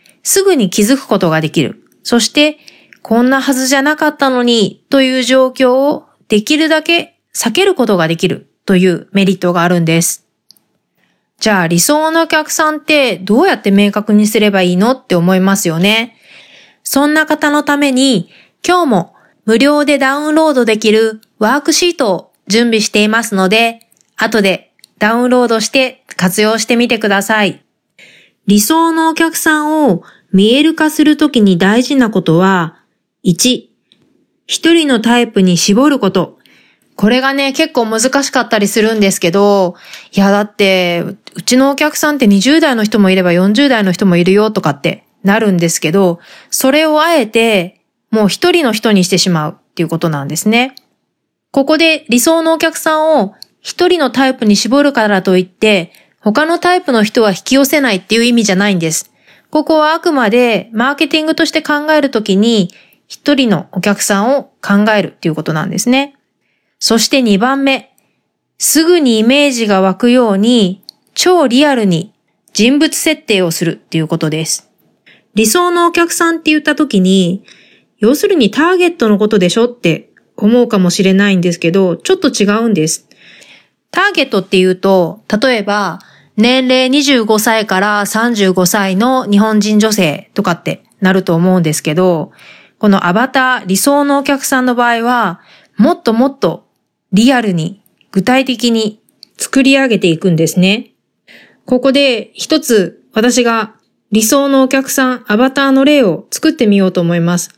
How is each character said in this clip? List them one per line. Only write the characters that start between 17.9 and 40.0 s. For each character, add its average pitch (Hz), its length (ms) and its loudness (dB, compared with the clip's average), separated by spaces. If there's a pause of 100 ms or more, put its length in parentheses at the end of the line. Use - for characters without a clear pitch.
に、 254 400 0 (340)
今 349 200 2
日 - 20 -2
も 214 280 -2 (300)
無 220 140 2
料 294 260 0
で 285 140 0
ダ 269 200 -2
ウ 302 120 -4
ン 302 60 0
ロ 320 140 2
ー 277 40 0
ド 247 100 0
で 220 140 0
き 220 140 0
る 220 280 0 (200)
ワ 220 140 0
ー 294 80 -2
ク 320 100 -4
シ 349 180 -2
ー 339 60 -6
ト 214 180 -2
を - 180 -10 (140)
準 233 200 0
備 220 120 0
し 208 120 -4
て 208 120 0
い 214 60 0
ま 226 160 -2
す 220 100 -8
の 185 140 0
で、 226 400 -2 (280)
後 233 240 -2
で - 320 -2 (280)
ダ 214 140 0
ウ 247 120 0
ン 247 40 0
ロ 247 160 2
ー - 20 0
ド 226 100 0
し 214 100 -6
て - 360 -4 (100)
活 185 280 -2
用 214 160 0
し 220 60 -6
て 240 120 0
み 240 100 2
て 233 140 -2
く 220 80 -2
だ 196 140 0
さ 214 220 0
い。 - 200 -6 (800)
理 208 140 4
想 330 320 0
の 320 160 0
お 320 60 -2
客 320 200 -2
さ 311 240 -2
ん 302 300 0
を 170 160 -2 (280)
見 208 220 4
え 294 80 2
る 320 140 0
化 311 140 0
す - 140 0
る 302 120 2
と 302 120 0
き 254 120 -2
に 196 180 2
大 208 240 2
事 277 140 -4
な 247 140 2
こ 202 120 -2
と 160 160 0
は、 185 380 0 (480)
一、 208 500 -2 (720)
一 - 260 0
人 330 140 2
の 247 140 0
タ 233 180 2
イ 240 80 0
プ 208 160 -2
に 180 140 2
絞 226 320 2
る 277 100 0
こ 190 140 -2
と。 - 260 -4 (560)
こ 202 140 0
れ 254 140 0
が 269 100 -2
ね、 277 200 -2
結 320 200 -2
構 233 140 -2
難 220 140 -2 (220)
し 269 80 -6
か 254 120 0
っ - 80 -10
た 226 80 0
り 202 100 0
す 214 120 -2
る 220 140 0
ん 220 60 0
で 196 100 2
す - 80 -4
け 175 120 -2
ど、 196 460 2 (360)